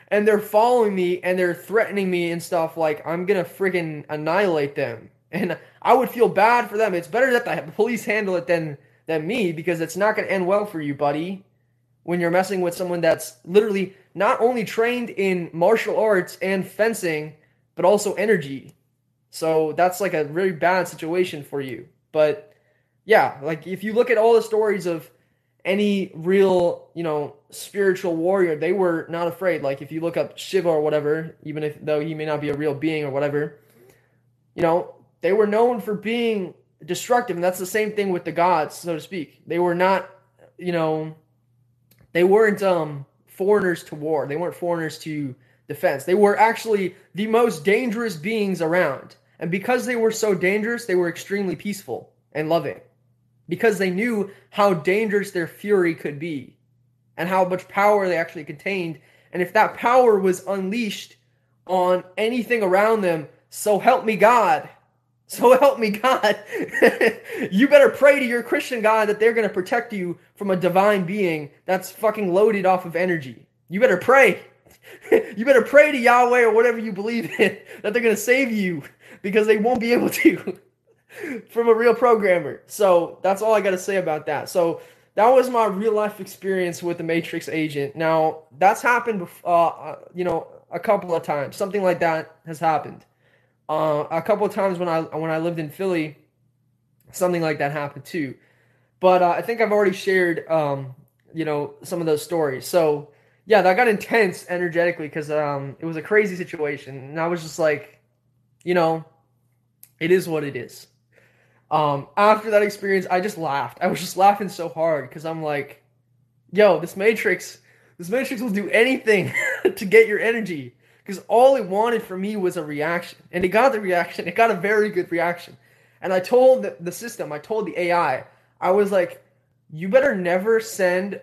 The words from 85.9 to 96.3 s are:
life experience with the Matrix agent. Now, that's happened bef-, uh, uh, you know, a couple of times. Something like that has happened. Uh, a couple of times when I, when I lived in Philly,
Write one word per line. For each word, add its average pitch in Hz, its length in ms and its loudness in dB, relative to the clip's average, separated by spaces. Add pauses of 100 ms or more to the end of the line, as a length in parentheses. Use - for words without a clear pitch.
life 208 280 -2
experience 185 640 -6
with 170 160 -4
the 170 60 -8
Matrix 165 440 -4
agent. 147 480 -4
Now, 160 480 0 (140)
that's 190 240 4
happened 240 400 0
bef-, - 220 -16
uh, 170 220 4
uh, 151 320 -8 (160)
you 175 100 -4
know, 170 220 -2 (240)
a - 80 -10
couple 196 360 0
of 165 80 -2
times. 147 340 -6
Something 196 260 -4
like 180 180 0
that 160 360 -2 (100)
has 160 120 -12
happened. 147 460 -2 (640)
Uh, 151 420 0
a 165 120 -2
couple 202 240 0
of - 60 -4
times 190 260 -2
when 175 100 -4
I, 160 140 0
when 160 280 -6
I 160 80 -2
lived 165 200 -4
in 151 120 -8
Philly, 170 460 -4 (960)